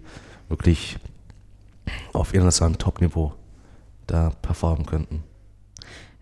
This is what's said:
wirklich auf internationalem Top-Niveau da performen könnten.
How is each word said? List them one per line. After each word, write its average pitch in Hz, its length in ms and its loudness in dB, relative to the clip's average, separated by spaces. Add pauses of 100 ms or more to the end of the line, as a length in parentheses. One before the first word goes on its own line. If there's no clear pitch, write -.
(480)
wirklich - 500 0 (1120)
auf - 220 -2
internationalem 87 440 4
Top-Niveau 80 560 0 (720)
da 82 240 2 (120)
performen 78 440 0
könnten. 78 360 -4 (1000)